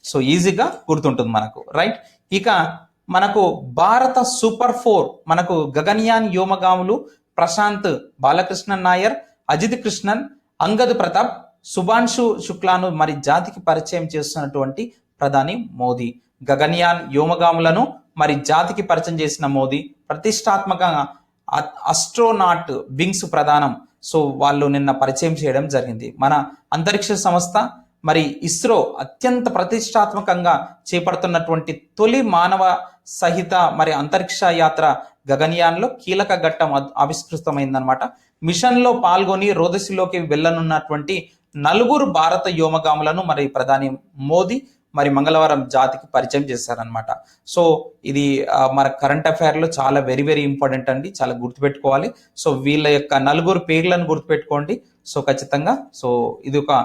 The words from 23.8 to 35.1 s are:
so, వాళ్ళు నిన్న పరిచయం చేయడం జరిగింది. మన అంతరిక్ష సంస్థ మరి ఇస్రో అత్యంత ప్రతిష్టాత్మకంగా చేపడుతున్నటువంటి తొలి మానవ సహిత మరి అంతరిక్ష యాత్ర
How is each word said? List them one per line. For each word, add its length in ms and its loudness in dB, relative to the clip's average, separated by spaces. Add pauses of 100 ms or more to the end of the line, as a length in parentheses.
so, 100 2 (180)
వాళ్ళు 280 2 (100)
నిన్న 160 2 (100)
పరిచయం 320 0
చేయడం 320 0 (100)
జరిగింది. 340 -4 (100)
మన 140 4 (400)
అంతరిక్ష 380 0 (140)
సంస్థ 300 2 (500)
మరి 180 2 (240)
ఇస్రో 280 0 (240)
అత్యంత 460 -2 (100)
ప్రతిష్టాత్మకంగా 1000 0 (360)
చేపడుతున్నటువంటి 840 -2 (260)
తొలి 220 4 (160)
మానవ 280 2 (560)
సహిత 340 0 (260)
మరి 120 2 (100)
అంతరిక్ష 380 -2 (200)
యాత్ర 260 2 (460)